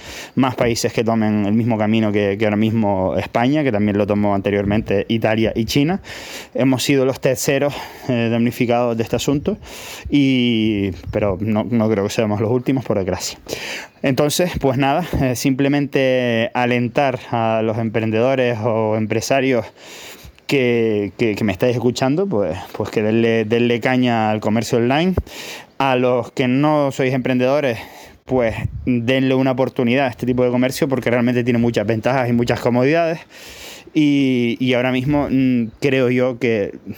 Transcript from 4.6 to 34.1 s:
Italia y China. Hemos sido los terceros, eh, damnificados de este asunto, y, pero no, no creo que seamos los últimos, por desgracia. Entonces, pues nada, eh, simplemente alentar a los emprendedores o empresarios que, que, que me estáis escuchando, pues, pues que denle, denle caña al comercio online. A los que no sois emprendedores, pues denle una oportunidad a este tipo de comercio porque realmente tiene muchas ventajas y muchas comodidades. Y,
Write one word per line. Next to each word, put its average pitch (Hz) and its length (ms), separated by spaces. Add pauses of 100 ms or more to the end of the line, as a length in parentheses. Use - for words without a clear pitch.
Italia 110 460
y 110 100
China. 147 360 (520)
Hemos 127 300
sido 135 220
los 131 140
terceros, 139 540 (340)
eh, 117 240
damnificados 117 640
de 113 80
este 117 140
asunto, 147 400 (520)
y, 117 840 (200)
pero 101 300
no, 107 280
no 113 200
creo 101 160
que 107 40
seamos 104 320
los 107 100
últimos, 127 340
por - 120
desgracia. 92 400 (640)
Entonces, 147 580
pues 131 180
nada, 143 280 (160)
eh, 127 140
simplemente 131 1160
alentar 123 680 (120)
a 113 320
los 110 140
emprendedores 113 840
o 110 360
empresarios 117 680 (800)
que, 113 720
que, 110 180
que - 100
me 98 80
estáis 123 220
escuchando, 131 520
pues, 98 300 (180)
pues - 140
que 113 120
denle, 113 440
denle 117 340
caña 123 520
al 107 100
comercio 113 380
online. 147 340 (640)
A 135 180
los 123 360
que 127 180
no 143 420
sois 131 220
emprendedores, 127 680 (460)
pues 120 300 (300)
denle 131 500
una 131 160
oportunidad 127 560
a - 20
este - 160
tipo 123 180
de 123 80
comercio 127 380
porque 120 200
realmente 120 360
tiene 120 140
muchas 113 280
ventajas 120 420
y 120 40
muchas 120 260
comodidades. 156 640 (720)
Y, 135 640